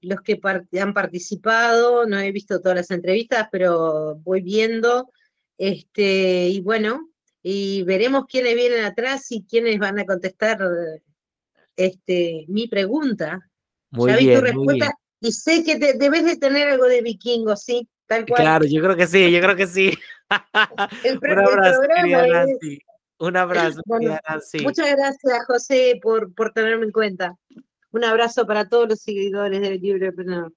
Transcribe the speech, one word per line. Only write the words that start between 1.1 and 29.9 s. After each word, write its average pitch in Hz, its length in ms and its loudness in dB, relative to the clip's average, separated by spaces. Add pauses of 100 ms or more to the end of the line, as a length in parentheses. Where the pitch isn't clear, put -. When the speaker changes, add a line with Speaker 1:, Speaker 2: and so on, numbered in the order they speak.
Speaker 1:
No 196 120 -2
he 196 120 -4
visto 196 280 -6
todas 180 180 0
las 180 140 -6
entrevistas, 214 600 -2
pero 160 640 0
voy 185 260 -4
viendo. 226 720 0 (480)
Este, 185 920 0
y 196 120 -2
bueno, 226 500 -4 (320)
y 196 400 -4
veremos 240 440 0
quiénes 247 280 -2
vienen 240 280 0
atrás 254 480 -6
y 214 120 -8
quiénes 226 340 0
van 202 220 -4
a 190 60 -6
contestar, 185 540 -4 (1160)
este, 175 720 -2
mi 214 200 -4
pregunta. 202 720 -4 (520)
Speaker 2:
Muy 123 180 2
Speaker 1:
Ya 220 80 6
vi - 60 6
tu 131 60 6
Speaker 2:
bien, 123 120 8
muy 254 100 2
Speaker 1:
respuesta 277 340 2 (340)
Speaker 2:
bien. 233 100 -2
Speaker 1:
y - 40 -2
sé 330 300 0
que 311 140 0
te, 269 160 2
debes 285 320 2
de 339 120 0
tener 285 320 2
algo 254 160 4
de 247 180 4
vikingo, 226 520 -2
¿sí? 240 320 -6 (200)
Tal 220 180 -2
cual. - 160 2
Speaker 2:
Claro, 156 240 6
yo 151 160 2
creo 185 140 2
que 175 100 4
sí, 175 260 6
yo 175 100 6
creo 190 140 4
que 190 120 0
sí. 185 280 0 (340)
<laughs> 208 720 -2
Speaker 1:
El 262 160 0
pro-, 285 140 -2
Speaker 2:
Un 190 60 2
Speaker 1:
el 196 60 4
Speaker 2:
abrazo, 190 360 6
Speaker 1:
programa 285 200 2
Speaker 2:
querida 175 240 4
Speaker 1:
es 170 220 2
Speaker 2:
Nancy. 160 320 -6 (400)
Un 175 180 -2
abrazo, 170 480 0
Speaker 1:
Bueno, 226 160 -2
Speaker 2:
querida 156 260 -4
Nancy. 156 340 -8
Speaker 1:
muchas 294 280 -2
gracias, 269 560 -2
José, 247 560 0
por, 220 320 -2
por 220 200 -4
tenerme 226 320 -2
en 208 60 -4
cuenta. 190 440 -4 (560)
Un 233 140 -2
abrazo 233 420 0
para 208 200 -2
todos 233 220 2
los 214 120 -2
seguidores 196 600 -4
de 196 160 -4
Librepreneur. 180 800 -4